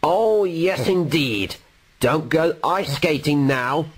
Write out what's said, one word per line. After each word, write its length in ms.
Oh, 420
yes, 420
indeed. 680
Don't 300
go 340
ice 320
skating 500
now. 400